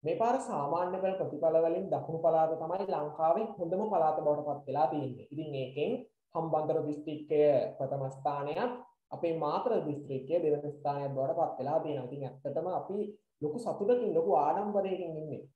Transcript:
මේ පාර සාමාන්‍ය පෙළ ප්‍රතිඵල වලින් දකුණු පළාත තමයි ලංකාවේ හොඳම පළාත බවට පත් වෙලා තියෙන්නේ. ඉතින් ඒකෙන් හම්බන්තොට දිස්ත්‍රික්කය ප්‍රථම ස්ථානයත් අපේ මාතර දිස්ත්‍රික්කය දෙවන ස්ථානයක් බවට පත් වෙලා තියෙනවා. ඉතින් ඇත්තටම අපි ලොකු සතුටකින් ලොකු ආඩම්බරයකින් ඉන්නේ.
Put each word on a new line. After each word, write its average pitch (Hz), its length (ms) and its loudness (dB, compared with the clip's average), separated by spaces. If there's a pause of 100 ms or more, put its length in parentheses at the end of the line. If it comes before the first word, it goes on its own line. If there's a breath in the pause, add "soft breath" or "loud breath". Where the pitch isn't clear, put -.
මේ 160 140 0
පාර 233 200 4
සාමාන්‍ය 180 600 -2
පෙළ 190 180 0
ප්‍රතිඵල 156 420 2
වලින් 170 280 2
දකුණු 156 320 -2
පළාත 160 340 4
තමයි 170 360 -4
ලංකාවේ 160 640 2
හොඳම 180 340 -2
පළාත 160 320 2
බවට 147 280 2
පත් 143 200 -6
වෙලා 143 220 2
තියෙන්නේ. 127 400 -4
ඉතින් 147 280 -8
ඒකෙන් 135 360 -2 (380)
හම්බන්තොට 156 560 0
දිස්ත්‍රික්කය 147 540 -2 (340)
ප්‍රථම 135 340 -4
ස්ථානයත් 143 520 -4 (480)
අපේ - 280 -2
මාතර 160 360 0 (100)
දිස්ත්‍රික්කය 139 580 -4
දෙවන 147 300 2
ස්ථානයක් 143 420 -4
බවට 135 260 0
පත් 156 180 0
වෙලා 139 240 0
තියෙනවා. 143 280 -4
ඉතින් 139 160 -8
ඇත්තටම - 460 -4
අපි 185 280 -4 (400)
ලොකු 147 220 -2
සතුටකින් 208 540 0
ලොකු 165 200 4
ආඩම්බරයකින් 185 800 2
ඉන්නේ. 156 280 -8 (140)